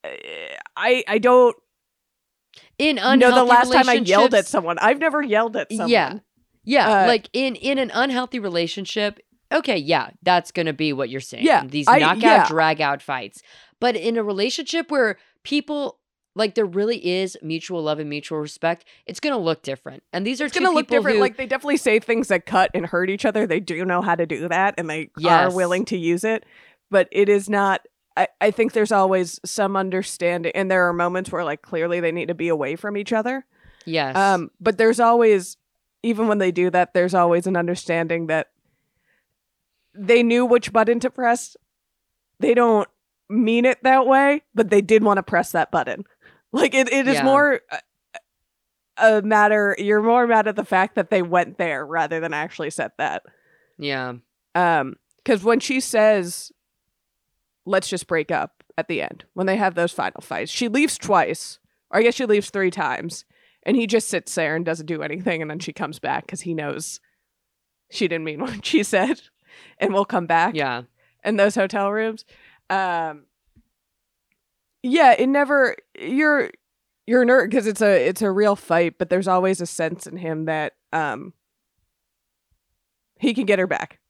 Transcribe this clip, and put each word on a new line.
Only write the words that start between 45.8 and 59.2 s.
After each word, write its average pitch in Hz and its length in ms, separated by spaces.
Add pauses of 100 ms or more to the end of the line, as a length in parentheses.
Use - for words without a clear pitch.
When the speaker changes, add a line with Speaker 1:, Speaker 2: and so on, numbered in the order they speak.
Speaker 1:
Like, 262 220
it, 254 180
it 269 160
is 269 60
Speaker 2:
Yeah. 269 100
Speaker 1:
more 277 360 (1400)
a, 220 200
a 202 40
matter, 208 560
you're 208 240
more 240 240
mad 220 200
at 208 100
the 202 80
fact 190 320
that 190 140
they 196 120
went 175 340
there 151 300
rather 160 340
than 160 140
actually 151 360
said - 280
that. 123 240 (560)
Speaker 2:
Yeah. 131 360 (400)
Speaker 1:
Um, 165 420 (280)
'cause 214 180
when 233 160
she 262 220
says, 214 720 (1120)
"Let's 190 240
just - 180
break 160 240
up," - 320 (140)
at 165 120
the 147 140
end, - 300